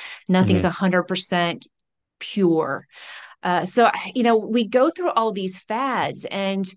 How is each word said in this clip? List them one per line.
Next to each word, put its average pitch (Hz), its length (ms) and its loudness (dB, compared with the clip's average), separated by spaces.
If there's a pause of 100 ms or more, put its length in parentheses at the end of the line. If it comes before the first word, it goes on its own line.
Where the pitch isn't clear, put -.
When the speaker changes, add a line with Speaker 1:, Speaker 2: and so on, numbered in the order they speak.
(280)
Speaker 1:
Nothing's 185 360 4
Speaker 2:
Mm-hmm. 175 80 2
Speaker 1:
a 196 120 -4
hundred 185 200 2
percent 175 600 -2 (540)
pure. 160 640 0 (560)
Uh, 175 220 0
so, - 260 4 (240)
you 247 100 0
know, 233 120 4
we 220 320 0
go 247 220 4
through 349 220 -4
all 226 200 0
these 190 280 -6
fads, 214 680 -4
and 196 400 -4 (120)